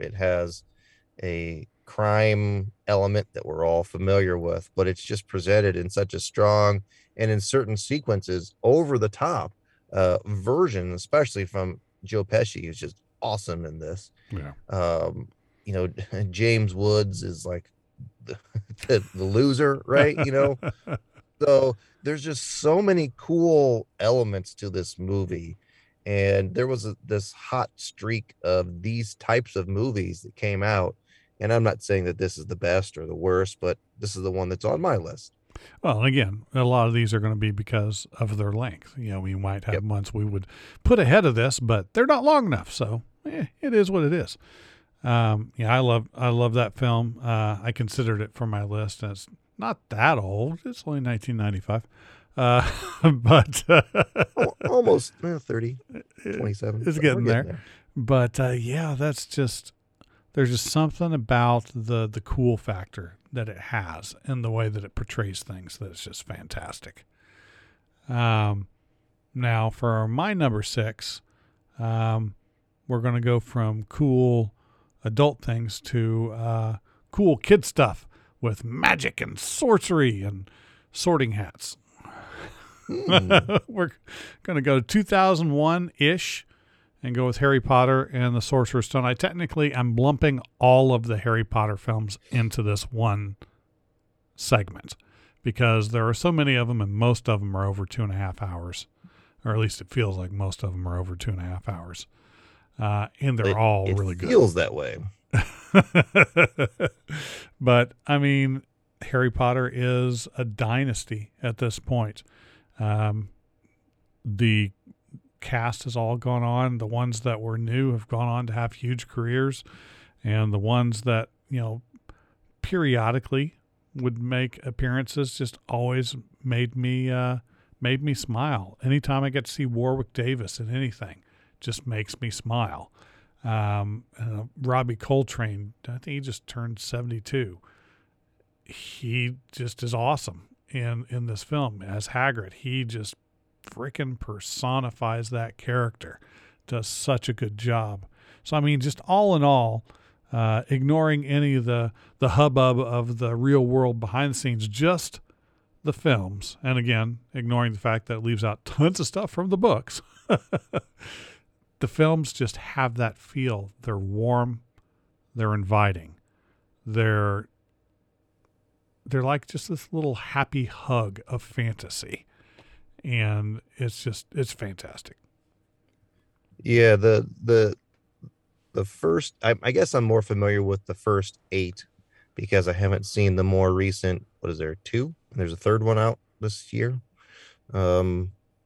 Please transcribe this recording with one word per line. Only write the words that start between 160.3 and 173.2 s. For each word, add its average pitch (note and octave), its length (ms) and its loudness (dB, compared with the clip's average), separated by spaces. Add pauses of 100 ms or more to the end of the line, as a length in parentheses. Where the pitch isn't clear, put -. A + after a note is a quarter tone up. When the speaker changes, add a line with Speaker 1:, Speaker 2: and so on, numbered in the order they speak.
Speaker 2:
the B2+ 80 -2
films D#3 460 2
just A#2+ 240 -4
have B2+ 380 -4
that A#2 200 -2
feel. A2 540 -6 (120)
They're A2 160 -4
warm, A#2 640 0 (760)
they're A2 200 0
inviting, G2 640 2 (680)
they're, G#2+ 640 0 (1600)
they're B2+ 160 -2
like C#3 240 -2
just - 220 -10
this E3+ 240 -8
little D#3 240 -2
happy C#3 500 -4
hug A2 600 -4
of A#2+ 160 -8
fantasy, - 840 -8 (800)
and G#2+ 560 -2 (160)